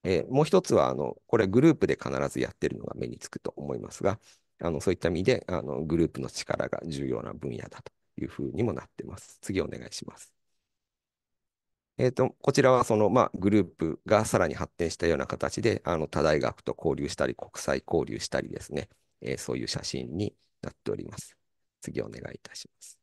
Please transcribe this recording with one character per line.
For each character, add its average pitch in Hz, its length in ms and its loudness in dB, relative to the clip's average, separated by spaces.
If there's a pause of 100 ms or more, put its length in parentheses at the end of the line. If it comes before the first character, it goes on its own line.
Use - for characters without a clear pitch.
え 90 180 2
ー、 - 60 -6
も 131 140 2
う 156 40 6
一 185 180 4
つ - 100 0
は、 71 160 6
あ 65 60 -2
の、 67 220 -4 (100)
こ - 100 2
れ 104 80 4
グ 101 160 4
ル 160 120 8
ー - 20 4
プ - 100 0
で - 160 0
必 - 80 -6 (200)
ず 64 100 -4
や 62 100 -2
っ - 60 -14
て - 120 -2
る 60 120 -4
の - 60 -12
が - 100 -8
目 60 120 -6
に - 120 -10
つ - 100 -16
く - 100 -10
と - 160 -8
思 71 200 -6
い 57 40 -6
ま 50 120 -12
す - 100 -12
が、 98 180 0 (400)
あ 85 100 -2
の、 76 100 -2
そ 95 120 0
う - 20 2
い - 20 2
っ - 40 -20
た 87 100 0
意 - 20 2
味 87 120 0
で、 123 240 2
あ 87 140 -2
の、 69 220 -4
グ 80 140 0
ル 82 100 6
ー - 20 0
プ - 120 -8
の 64 80 -6
力 - 400 -4
が - 160 -4
重 69 220 -4
要 58 140 -2
な 53 120 -10
分 69 180 -8
野 - 160 -10
だ - 140 -18
と - 100 -18 (300)
い - 40 -4
う - 40 -8
ふ - 160 -6
う 64 80 -4
に 92 100 0
も 117 80 0
な 67 120 -6
っ - 120 -20
て - 80 -12
ま - 140 -12
す。 - 240 -20
次 95 180 -2
お 76 80 -2
願 - 140 -10
い - 100 -14
し - 140 -12
ま - 100 -14
す。 - 180 -20 (1600)
え 127 100 4
ー 123 40 4
と、 - 300 2
こ 143 120 2
ち - 80 4
ら 131 100 8
は 120 140 6
そ 113 100 4
の、 107 140 6
ま 113 140 6
あ、 - 100 2
グ 92 160 2
ル 101 140 6
ー - 20 2
プ - 400 -4
が 107 200 4
さ 110 120 2
ら 90 100 4
に 67 80 -4
発 - 200 -8
展 85 140 0
し - 60 -6
た - 100 -4
よ 82 100 4
う - 20 -2
な 67 100 -4
形 - 340 -4
で、 107 220 2
あ 85 140 0
の、 78 100 -2
他 - 160 0
大 78 160 4
学 - 220 -2
と - 160 -6
交 71 180 0
流 71 140 -4
し - 60 -8
た 67 120 0
り、 62 80 -4
国 - 200 -14
際 67 300 -2
交 82 200 0
流 53 140 -8
し - 100 -8
た - 100 -2
り - 100 -6
で - 120 -10
す - 120 -12
ね、 - 160 -6 (320)
え 64 120 -6
ー、 62 40 -6
そ 62 180 -6
う - 20 -4
い 60 60 -4
う 57 40 -6
写 - 160 -6
真 64 320 -6
に 104 180 -2 (280)
な - 80 -8
っ - 40 -16
て - 180 -6
お 50 40 -2
り 50 100 -10
ま - 120 -12
す。 - 180 -18 (460)
次 - 200 -6
お 53 60 -6
願 55 140 -14 (100)
い - 40 -16
い - 40 -16
た - 160 -20
し - 180 -16
ま - 80 -20
す。 - 220 -20